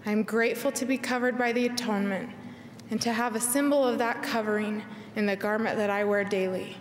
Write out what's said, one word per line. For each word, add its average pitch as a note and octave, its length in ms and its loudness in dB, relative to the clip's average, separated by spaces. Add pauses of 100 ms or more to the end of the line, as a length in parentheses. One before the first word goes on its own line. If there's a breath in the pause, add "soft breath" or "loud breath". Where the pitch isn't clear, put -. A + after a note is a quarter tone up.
I G#3 60 0
am G#3+ 100 4
grateful A#3 500 0
to B3+ 140 -2
be C4 120 0
covered B3 400 0
by A#3+ 140 2
the A#3+ 140 2
atonement G3+ 640 -2 (600 loud breath)
and G#3+ 120 -2
to A#3 100 2
have A3+ 240 0
a A3 40 -2
symbol C#4 460 4
of A#3 120 2
that A#3 240 0
covering G#3+ 600 0 (340 loud breath)
in G#3 100 2
the G3 100 2
garment G#3 400 0
that G#3 140 2
I G3+ 140 2
wear G3+ 200 4
daily. F#3+ 560 -2